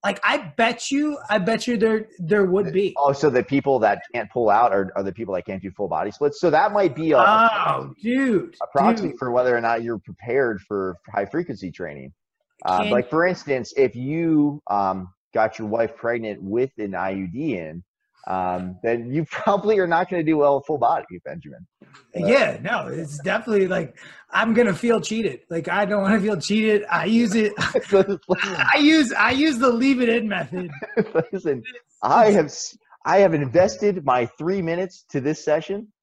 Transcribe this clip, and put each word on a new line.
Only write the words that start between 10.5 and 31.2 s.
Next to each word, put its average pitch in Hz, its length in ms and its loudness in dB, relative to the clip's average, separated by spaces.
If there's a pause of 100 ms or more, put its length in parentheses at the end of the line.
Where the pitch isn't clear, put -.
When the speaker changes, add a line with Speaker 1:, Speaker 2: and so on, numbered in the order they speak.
Speaker 2:
for 95 360 -4 (140)
high 101 140 -2
frequency 104 460 -8
training. 73 420 -12 (500)
Uh, 92 200 0
Speaker 1:
Can 107 80 -2
Speaker 2:
like, 120 180 0
for 160 160 2
instance, 143 500 -4
if 131 200 2
you, 147 760 0
um, 95 420 -2 (220)
got 110 240 0
your 110 120 -8
wife 113 280 -2
pregnant 113 420 -4
with 113 380 -2
an 101 160 -6
I 92 160 -4
U 95 180 -6
D 120 300 -6
in, 82 260 -12 (440)
um, 92 560 -4
then 117 280 -4
you 156 140 -2
<laughs> - 60 -18
probably 202 480 0
are 180 80 0
not 170 220 0
gonna 175 140 -4
do 156 140 2
well 143 240 4
full 156 160 -6
body, 127 280 0 (200)
Benjamin. 147 400 -16 (500)
Uh, 175 120 -4
Speaker 1:
Yeah, 233 340 2
no, 208 260 -4
it's 147 360 -10
definitely, 202 440 0
like, 175 300 -4 (340)
I'm 220 240 2
gonna 220 180 4
feel 226 260 0
cheated. 214 420 -4 (100)
Like, 170 180 -6
I 196 160 0
don't 202 160 -2
wanna 202 180 2
feel 208 220 -2
cheated. 214 480 0
I 165 160 0
use 226 300 2
it. 214 220 0
<laughs> - 180 -4
Speaker 2:
<laughs> - 160 -2
Listen. 190 280 4 (540)
Speaker 1:
I 294 60 2
use, 302 340 6
I 214 160 2
use 269 300 2
the 262 100 4
leave 254 320 2
it 240 80 2
in 226 180 0
method. 180 440 -6 (260)
Speaker 2:
<laughs> 165 340 0